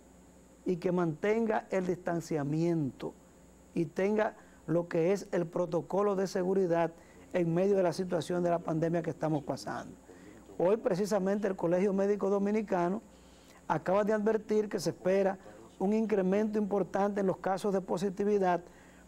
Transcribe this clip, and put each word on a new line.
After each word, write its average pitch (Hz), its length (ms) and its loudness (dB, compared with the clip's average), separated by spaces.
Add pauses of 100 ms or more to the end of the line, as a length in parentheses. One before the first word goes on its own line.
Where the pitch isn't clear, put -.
(640)
y 185 120 0
que 180 140 -2
mantenga 208 800 0
el 185 160 -2
distanciamiento 165 1300 -2 (600)
y 170 100 0
tenga 208 520 0 (300)
lo 170 220 0
que 170 240 2
es 202 200 -4
el 175 140 0
protocolo 175 720 -2
de 190 100 0
seguridad 180 680 0 (400)
en 170 220 0
medio 190 220 4
de 190 80 4
la 170 80 2
situación 180 500 -2
de 175 80 2
la 165 80 2
pandemia 165 440 -2
que 160 80 -6
estamos 156 340 -2
pasando. - 500 -8 (640)
Hoy 185 180 4
precisamente 202 720 0
el 190 80 -4
Colegio 180 360 2
Médico 196 380 2
Dominicano 196 680 0 (680)
acaba 180 360 0
de 208 80 0
advertir 214 560 0
que 196 120 -6
se 160 100 -2
espera 190 480 0 (400)
un 190 160 2
incremento 208 640 2
importante 202 640 0
en 196 60 2
los 175 120 0
casos 190 340 -2
de 190 80 2
positividad 190 800 0 (480)